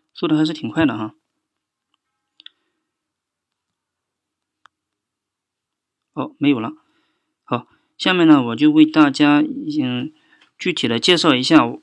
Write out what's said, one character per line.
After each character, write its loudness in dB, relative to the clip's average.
速 -6
度 0
还 2
是 -2
挺 -10
快 0
的 -4
哈。 -10
哦， -8
没 -2
有 2
了。 -6
好， -8
下 0
面 2
呢， 6
我 -6
就 2
为 6
大 2
家， 2
嗯， -6
具 -4
体 -4
的 -2
介 2
绍 2
一 -2
下 4
我， -10